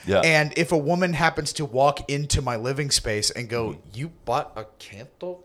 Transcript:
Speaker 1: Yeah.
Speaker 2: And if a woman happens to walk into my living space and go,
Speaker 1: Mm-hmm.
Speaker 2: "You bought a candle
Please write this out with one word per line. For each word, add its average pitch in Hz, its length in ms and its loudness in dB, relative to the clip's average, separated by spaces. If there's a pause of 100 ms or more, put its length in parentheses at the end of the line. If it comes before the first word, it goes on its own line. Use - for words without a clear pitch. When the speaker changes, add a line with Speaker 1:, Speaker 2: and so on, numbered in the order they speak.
Speaker 1:
Yeah. - 140 4
Speaker 2:
And 156 360 4
if - 140 2
a 170 80 4
woman 175 360 0
happens 160 400 0
to 156 100 -4
walk 135 460 2
into 143 320 0
my 123 140 -2
living 135 340 -4
space 107 400 0
and 117 180 -6
go, 113 220 -2
Speaker 1:
Mm-hmm. - 100 -12 (140)
Speaker 2:
"You 156 180 -10 (120)
bought 127 320 -2
a 110 100 -10 (120)
candle 180 680 -14